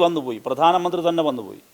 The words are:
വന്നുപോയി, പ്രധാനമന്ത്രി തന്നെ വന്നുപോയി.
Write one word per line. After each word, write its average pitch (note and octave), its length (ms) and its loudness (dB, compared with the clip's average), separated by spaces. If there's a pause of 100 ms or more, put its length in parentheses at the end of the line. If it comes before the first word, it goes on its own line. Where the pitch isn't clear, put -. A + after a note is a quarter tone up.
വന്നുപോയി, C3 420 -2
പ്രധാനമന്ത്രി E3+ 600 2
തന്നെ E3 220 0
വന്നുപോയി. G#2+ 320 -8 (120)